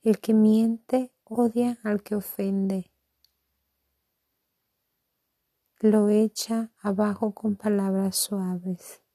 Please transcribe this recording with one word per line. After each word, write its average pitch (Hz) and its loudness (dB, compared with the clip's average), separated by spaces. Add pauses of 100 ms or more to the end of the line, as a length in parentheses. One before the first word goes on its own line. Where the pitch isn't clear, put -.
El 214 2
que - -2
miente 226 2 (120)
odia 240 -2
al 208 -2
que 208 -8
ofende. 196 -4 (3000)
Lo 208 4
echa 220 0 (100)
abajo 208 -2
con 208 -4
palabras 196 -2
suaves. 185 -6 (120)